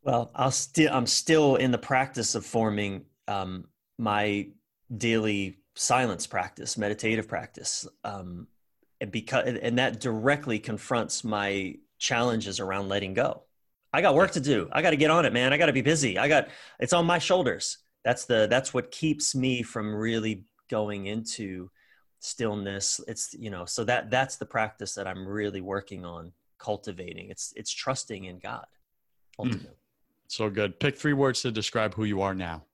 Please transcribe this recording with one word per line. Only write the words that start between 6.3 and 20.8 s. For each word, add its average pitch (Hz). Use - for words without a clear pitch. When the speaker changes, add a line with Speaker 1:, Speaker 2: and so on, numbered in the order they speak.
Speaker 1:
meditative 107
practice. -
Um, 90
and 101
because, 120
and 120
that 123
directly 123
confronts 113
my 98
challenges 113
around 95
letting 98
go. 127
I 147
got 151
work 185
to 165
do. 123
I 151
gotta 165
get 156
on 165
it, 107
man. 127
I 147
gotta 156
be 127
busy. 131
I 123
got, 147
it's 123
on 170
my 175
shoulders. 160
That's 120
the, 110
that's 131
what 123
keeps 151
me 127
from 107
really 110
going 104